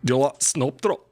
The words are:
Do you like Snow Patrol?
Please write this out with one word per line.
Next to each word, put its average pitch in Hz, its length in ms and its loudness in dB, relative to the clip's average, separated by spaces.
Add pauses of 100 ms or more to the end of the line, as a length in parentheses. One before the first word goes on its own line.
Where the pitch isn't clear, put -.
Do 123 120 0
you 127 40 2
like 135 220 0
Snow 135 300 0
Patrol? - 300 -2 (120)